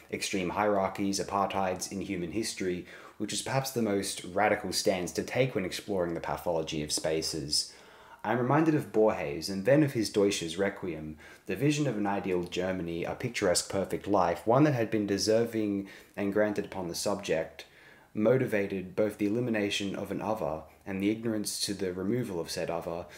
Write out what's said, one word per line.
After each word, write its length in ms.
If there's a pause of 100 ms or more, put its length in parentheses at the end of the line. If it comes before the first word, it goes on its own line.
(120)
extreme 380
hierarchies, 720
apartheids 720
in 100
human 300
history, 540 (320)
which 160
is 80
perhaps 300
the 100
most 420
radical 480
stance 420
to 100
take 300
when 120
exploring 480
the 60
pathology 640
of 80
spaces. 840 (500)
I 100
am 60
reminded 360
of 160
Borges, 580
and 160
then 180
of 100
his 160
Deutsch's 480
Requiem, 600 (280)
the 100
vision 320
of 100
an 80
ideal 380
Germany, 600
a 120
picturesque 540
perfect 360
life, 400
one 200
that 80
had 180
been 160
deserving 800 (280)
and 180
granted 320
upon 240
the 60
subject, 680 (480)
motivated 840
both 220
the 100
elimination 680
of 160
an 100
other 420 (220)
and 160
the 80
ignorance 520
to 120
the 200
removal 460
of 100
said 200
other, 360 (120)